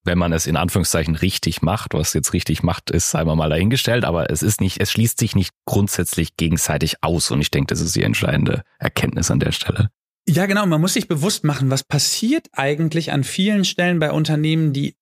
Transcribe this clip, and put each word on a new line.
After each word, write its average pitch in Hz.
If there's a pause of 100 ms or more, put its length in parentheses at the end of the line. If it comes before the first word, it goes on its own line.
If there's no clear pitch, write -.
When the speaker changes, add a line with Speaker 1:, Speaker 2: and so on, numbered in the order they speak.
Speaker 1:
wenn 87
man 87
es 80
in 80
Anführungszeichen 82
richtig -
macht. 90
Was 78
jetzt -
richtig -
macht, -
ist -
einmal 80
mal 78
dahingestellt, 113
aber 85
es 80
ist 107
nicht, 95
es 95
schließt 113
sich 113
nicht 95 (140)
grundsätzlich -
gegenseitig 78
aus. 80
Und 73
ich 76
denke, 69
das -
ist -
die -
entscheidende - (160)
Erkenntnis -
an -
der -
Stelle. - (400)
Speaker 2:
Ja, 170
genau. 202
Man 160
muss 185
sich 220
bewusst 170
machen, 135
was 135
passiert 226
eigentlich 151
an 143
vielen 196
Stellen 180
bei 151
Unternehmen, 156
die 139